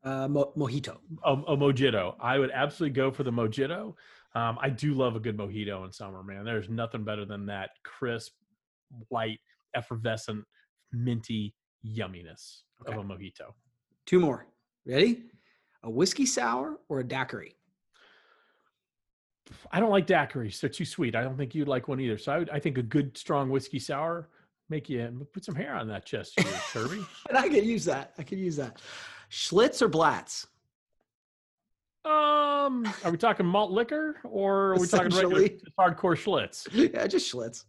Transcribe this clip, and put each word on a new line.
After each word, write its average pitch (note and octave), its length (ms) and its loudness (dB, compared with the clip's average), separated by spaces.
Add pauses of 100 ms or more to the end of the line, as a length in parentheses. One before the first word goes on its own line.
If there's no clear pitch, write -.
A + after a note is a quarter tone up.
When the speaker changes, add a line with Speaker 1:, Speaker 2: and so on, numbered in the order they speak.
Speaker 1:
Uh, C3+ 220 -4
mo-, C#3+ 300 2
mojito. C#3 400 -4 (280)
Speaker 2:
A, D#3 80 4
a D3 240 0
mojito. B2+ 640 2
I B2+ 180 2
would C3 120 2
absolutely C#3+ 440 -2
go C3+ 180 2
for C#3 100 -6
the B2+ 80 -2
mojito. C3+ 640 -2 (400)
Um, A#2 260 -2
I C3+ 80 0
do C#3 260 0
love B2+ 200 2
a A2+ 60 -4
good A2 160 -4
mojito G2+ 480 -6
in F#2 80 -14
summer, F#2+ 320 -14
man. G2 200 -12
There's G#2+ 240 -4
nothing A2+ 360 -4
better G#2 200 -6
than G2+ 220 -10
that G2 240 -8 (140)
crisp, A#2 480 -6 (800)
light, A2+ 260 -4 (380)
effervescent, A2+ 680 -4 (480)
minty A2+ 600 -4 (320)
yumminess F#2 760 -10 (200)
Speaker 1:
Okay. C3 140 -8
Speaker 2:
of - 20 -6
a G#2 60 -8
mojito. F#2+ 480 -14 (540)
Speaker 1:
Two F3+ 120 6
more. D3+ 300 2 (380)
Ready? F3 380 4 (600)
A A#2 60 -8
whiskey F3 360 2
sour B3+ 640 -2
or C#3+ 120 -2
a B2+ 40 -2
daiquiri? B2+ 500 -6 (2250)
Speaker 2:
I F3 100 2
don't A3 100 4
like G3 160 4
daiquiris. C3+ 540 2
They're C3 100 -2
too - 140 -6
sweet. A#2+ 300 -2
I A2+ 80 2
don't C3 140 -4
think C3+ 180 -6
you'd D3 140 0
like B2+ 200 0
one C3+ 120 -2
either. A2+ 180 0
So - 140 -4
I D#3 60 2
would, F3 120 -2
I D3 80 -4
think C#3 200 -2
a B2 40 0
good, C3 340 0
strong C#3 340 -2
whiskey C3+ 280 -2
sour D#3+ 500 -4 (400)
make D#3 200 -6
you B2 460 -6
put F#3+ 100 -10
some F3+ 100 -8
hair - 200 -6
on A2+ 140 -6
that G2+ 180 -8
chest - 320 -6
of F3 60 4
yours, E5+ 200 -4
Speaker 1:
<laughs> - 80 -10
Speaker 2:
Kirby. D3+ 320 -4 (240)
Speaker 1:
And B3+ 80 2
I C4 120 4
could G#3+ 160 6
use A3 200 0
that. C#3 340 -2
I E3 40 -8
could F#3+ 160 -8
use F3+ 180 -2
that. C3 240 -6 (520)
Schlitz A#3+ 480 2
or A#3+ 80 6
Blatz? D3 580 2 (1600)
Speaker 2:
Um, D4 800 4 (200)
are F3+ 80 2
we E3+ 40 0
talking - 300 4
malt G3 240 4
liquor D4+ 540 0
or G3 500 2
are F#3 40 6
we F3+ 80 4
talking F3+ 280 4
regular F#3 280 6
Speaker 1:
Essentially. - 180 2 (180)
Speaker 2:
hardcore F3+ 380 4
Schlitz? - 560 -2
Speaker 1:
<laughs> B3+ 200 4
Yeah, - 140 0
just - 260 0
Schlitz. A2+ 360 -8